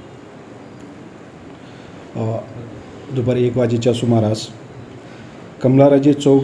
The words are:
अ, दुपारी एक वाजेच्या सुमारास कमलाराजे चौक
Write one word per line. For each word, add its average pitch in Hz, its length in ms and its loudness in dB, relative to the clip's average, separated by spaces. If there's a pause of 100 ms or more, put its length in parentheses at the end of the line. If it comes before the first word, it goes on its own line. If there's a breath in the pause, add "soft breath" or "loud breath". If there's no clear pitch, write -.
(2250 loud breath)
अ, 113 200 -6 (800)
दुपारी 123 320 0
एक 120 100 -2
वाजेच्या 117 360 0
सुमारास 113 540 0 (1160 loud breath)
कमलाराजे 139 500 4
चौक 139 320 2